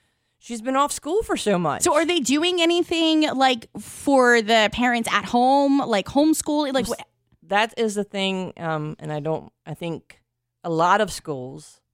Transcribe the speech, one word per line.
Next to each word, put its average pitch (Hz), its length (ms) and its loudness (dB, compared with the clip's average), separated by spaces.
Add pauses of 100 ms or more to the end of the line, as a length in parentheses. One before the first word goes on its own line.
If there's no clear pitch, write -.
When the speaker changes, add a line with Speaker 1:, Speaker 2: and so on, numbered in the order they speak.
(400)
Speaker 1:
she's 233 220 -12
been 262 140 -2
off 277 160 2
school 392 320 -2
for 381 120 -2
so 202 220 0
much. 156 240 -2
Speaker 2:
So 339 140 2
are 320 100 2
they 349 140 0
doing 330 420 0
anything, 330 600 2 (140)
like, 262 300 0 (140)
for 247 600 2
the 214 320 2
parents 240 400 0
at 202 140 -2
home, 269 540 2
like, 208 260 -2
homeschool? 302 680 0
Like, 254 160 0
Speaker 1:
Well, 226 120 -4
Speaker 2:
wh- - 500 -20
Speaker 1:
that 214 260 0
is 220 200 -2
the 208 80 -2
thing, 190 540 -4
um, 156 420 -4
and 151 120 -10
I 151 80 -6
don't, 147 320 -6 (140)
I 156 80 -12
think - 480 -12 (420)
a 175 60 -8
lot 175 320 2
of 190 100 -2
schools, 139 680 -12 (120)